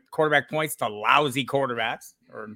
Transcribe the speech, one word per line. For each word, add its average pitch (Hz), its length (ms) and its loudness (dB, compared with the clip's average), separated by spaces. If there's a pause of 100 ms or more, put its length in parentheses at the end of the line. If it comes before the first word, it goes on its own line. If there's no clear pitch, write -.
(120)
quarterback 147 380 2
points 151 280 -4
to 117 100 -2
lousy 127 580 2
quarterbacks, 123 680 -4 (200)
or 107 220 -14